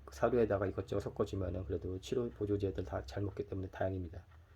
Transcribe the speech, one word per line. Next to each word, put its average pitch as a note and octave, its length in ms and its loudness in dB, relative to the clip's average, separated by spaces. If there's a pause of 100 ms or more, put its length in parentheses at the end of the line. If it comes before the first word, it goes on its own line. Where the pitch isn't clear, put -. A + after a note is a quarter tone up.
그 - 100 -16
사료에다가 A2 500 4
이것저것 G2 360 0
섞어주면은 F#2+ 640 -2
그래도 F#2 340 -2
치료 B2 300 0
보조제들 G2 560 0
다 G2 200 -4
잘 - 160 -4
먹기 G2+ 240 -2
때문에 F#2+ 240 -4
다행입니다. F#2+ 540 -2 (320)